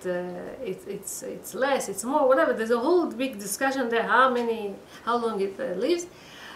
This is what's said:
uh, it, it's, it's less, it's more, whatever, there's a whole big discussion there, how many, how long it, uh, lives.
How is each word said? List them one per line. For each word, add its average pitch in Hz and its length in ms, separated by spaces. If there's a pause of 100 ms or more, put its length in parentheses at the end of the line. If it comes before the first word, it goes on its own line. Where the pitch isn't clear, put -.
uh, 180 560
it, 185 240
it's, - 360
it's - 320
less, 269 340
it's 196 160
more, 277 240
whatever, 262 240
there's 220 180
a 240 80
whole 320 280
big 220 320
discussion 269 500
there, 226 140
how 226 260
many, 226 460 (320)
how 233 100
long 226 240
it, 196 180
uh, - 140 (140)
lives. 349 180 (520)